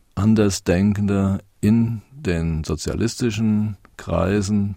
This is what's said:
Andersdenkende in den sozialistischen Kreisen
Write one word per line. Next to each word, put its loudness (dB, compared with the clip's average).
Andersdenkende 2
in 2
den -2
sozialistischen -2
Kreisen -2